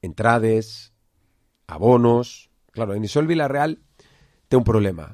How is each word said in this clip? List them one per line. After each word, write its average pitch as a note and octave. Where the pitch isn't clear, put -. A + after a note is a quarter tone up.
entrades, A2
abonos... A#2+
Claro, G#2+
en G#2+
això G#2+
el D#3
Villarreal D3+
té B2+
un -
problema. G2